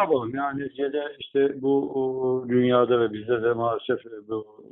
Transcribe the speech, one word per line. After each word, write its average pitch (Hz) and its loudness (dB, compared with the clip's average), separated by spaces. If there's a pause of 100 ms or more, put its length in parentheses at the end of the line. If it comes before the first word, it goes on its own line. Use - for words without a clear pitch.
yapalım 131 0
yani, 139 -4
neticede 139 -4 (160)
işte 139 0
bu, 139 2
o, 131 -2
dünyada 123 4
ve 113 0
bizde 110 -4
de 117 2
maalesef, 117 -2
e, 107 -16
bu, 110 -6 (240)